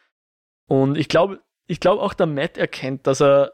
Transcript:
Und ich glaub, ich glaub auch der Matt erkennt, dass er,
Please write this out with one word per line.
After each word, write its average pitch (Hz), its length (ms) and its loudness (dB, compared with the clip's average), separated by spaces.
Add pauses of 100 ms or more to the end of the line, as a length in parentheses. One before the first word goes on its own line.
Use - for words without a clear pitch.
(680)
Und 135 280 2
ich - 140 -4
glaub, 185 300 0 (260)
ich 170 140 -8
glaub 196 200 0
auch 196 140 -4
der 180 140 0
Matt 147 320 -6
erkennt, - 480 -6
dass 135 120 0
er, 139 340 4